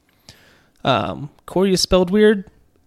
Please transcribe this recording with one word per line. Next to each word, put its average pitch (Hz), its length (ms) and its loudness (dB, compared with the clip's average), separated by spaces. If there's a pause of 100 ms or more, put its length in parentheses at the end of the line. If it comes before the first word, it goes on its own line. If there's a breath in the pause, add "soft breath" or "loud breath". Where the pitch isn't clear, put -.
(840 soft breath)
Um, 104 460 -4 (160)
Corey 190 260 -2
is 175 80 0
spelled 185 300 0
weird. 208 340 2 (420)